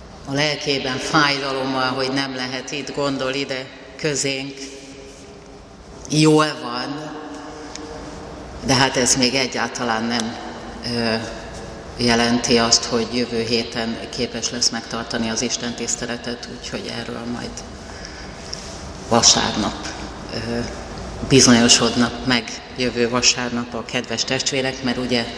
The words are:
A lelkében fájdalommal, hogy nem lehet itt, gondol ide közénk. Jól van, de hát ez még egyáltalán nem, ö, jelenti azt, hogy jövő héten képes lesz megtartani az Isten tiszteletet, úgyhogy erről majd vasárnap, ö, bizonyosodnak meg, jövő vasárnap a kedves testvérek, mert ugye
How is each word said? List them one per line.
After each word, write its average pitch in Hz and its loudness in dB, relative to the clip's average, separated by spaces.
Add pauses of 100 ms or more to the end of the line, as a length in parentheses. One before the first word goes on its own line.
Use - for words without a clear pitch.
(240)
A 135 -6
lelkében 147 0
fájdalommal, 135 2
hogy 131 0
nem 139 0
lehet 127 -6
itt, 139 -6
gondol 135 0
ide 135 -4 (300)
közénk. 139 -2 (1600)
Jól 151 8 (140)
van, 131 -6 (1500)
de 135 4
hát 131 6
ez 123 6
még 123 4
egyáltalán 120 0
nem, 117 0 (600)
ö, 113 2 (840)
jelenti 120 6
azt, 117 4
hogy 117 0
jövő 120 0
héten 113 0 (120)
képes 117 -4
lesz 123 0
megtartani 117 -2
az 113 -2
Isten 120 -2
tiszteletet, 120 -4 (100)
úgyhogy - -8
erről 117 -8
majd 120 -6 (1600)
vasárnap, 107 4 (460)
ö, 117 -4 (680)
bizonyosodnak 120 6
meg, 120 0 (160)
jövő 120 2
vasárnap 120 0
a 113 -6
kedves 120 -2
testvérek, 131 0
mert 120 0
ugye 120 2 (120)